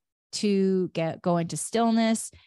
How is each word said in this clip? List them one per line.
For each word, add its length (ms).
to 560
get, 320
go 160
into 180
stillness. 720